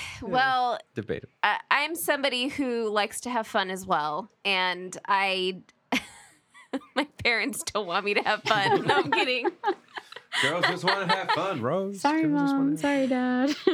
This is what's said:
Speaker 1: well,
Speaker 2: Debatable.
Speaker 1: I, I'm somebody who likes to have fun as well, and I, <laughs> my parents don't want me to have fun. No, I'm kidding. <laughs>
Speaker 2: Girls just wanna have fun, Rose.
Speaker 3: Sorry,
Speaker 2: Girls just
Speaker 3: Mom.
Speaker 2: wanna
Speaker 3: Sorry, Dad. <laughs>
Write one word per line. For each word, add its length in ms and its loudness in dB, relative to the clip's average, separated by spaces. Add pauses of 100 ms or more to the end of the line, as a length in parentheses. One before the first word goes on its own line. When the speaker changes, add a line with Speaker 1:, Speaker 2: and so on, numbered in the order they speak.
(200)
Speaker 1:
well, 580 0 (160)
Speaker 2:
Debatable. 380 -8 (100)
Speaker 1:
I, 160 2 (120)
I'm 240 2
somebody 540 0
who 420 -2
likes 320 0
to 80 -6
have 160 -2
fun 240 0
as 160 -6
well, 420 0 (160)
and 500 0 (140)
I, 540 0 (300)
<laughs> 1000 -10
my 100 2 (200)
parents 380 0
don't 240 -4
want 180 -2
me 100 0
to 80 0
have 200 0
fun. 440 2
No, 100 4
I'm 140 2
kidding. 440 0
<laughs> 880 -6
Speaker 2:
Girls 240 0
just 180 -2
wanna 280 2
have 200 0
fun, 280 0
Rose. 400 -2
Speaker 3:
Sorry, 220 4
Speaker 2:
Girls 200 2
just 120 2
Speaker 3:
Mom. 100 2
Speaker 2:
wanna 140 2
Speaker 3:
Sorry, 280 2
Dad. 480 2 (120)
<laughs> 80 -